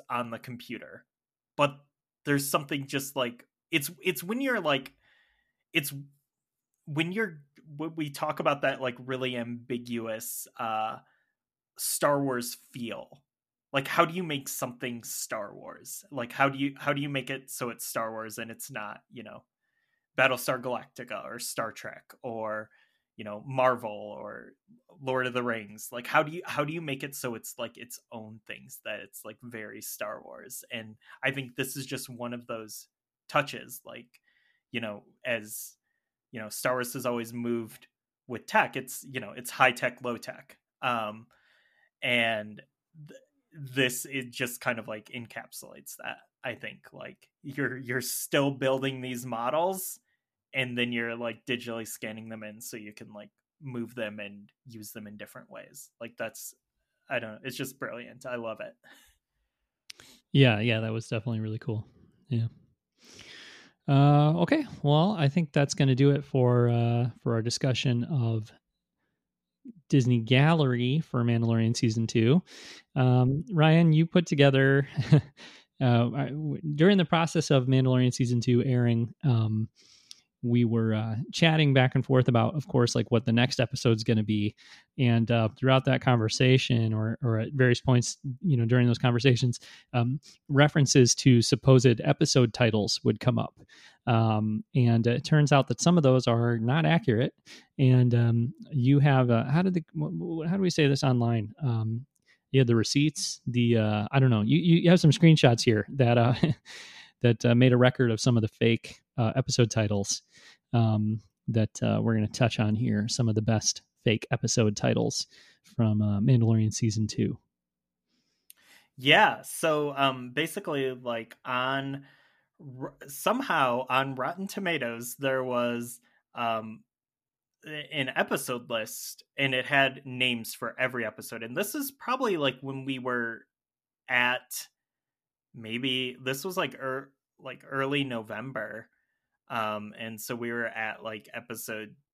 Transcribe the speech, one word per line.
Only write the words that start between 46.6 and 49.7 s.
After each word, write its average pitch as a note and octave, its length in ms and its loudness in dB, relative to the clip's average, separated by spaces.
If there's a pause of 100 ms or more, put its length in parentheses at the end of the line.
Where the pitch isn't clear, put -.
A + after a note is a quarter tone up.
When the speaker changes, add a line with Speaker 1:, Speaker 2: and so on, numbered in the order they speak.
Speaker 1:
like, - 360 -20 (140)
you're, C3 340 -6
you're B2 240 -6
still C#3 500 -2
building C3 500 -2
these B2+ 240 -8
models, D3+ 720 -4 (540)